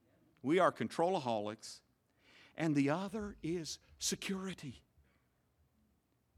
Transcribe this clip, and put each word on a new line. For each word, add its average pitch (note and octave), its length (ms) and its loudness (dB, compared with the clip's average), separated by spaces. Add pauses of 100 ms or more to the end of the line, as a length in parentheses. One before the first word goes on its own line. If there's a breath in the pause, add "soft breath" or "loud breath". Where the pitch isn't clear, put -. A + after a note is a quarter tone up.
(420)
We D#3 180 4
are D#3+ 120 8
controlaholics. A#2 1120 -2 (760 soft breath)
And D#3 180 2
the C#3 140 6
other G3 520 -4
is D#3+ 380 -4 (200)
security. F#3+ 840 -4 (1600)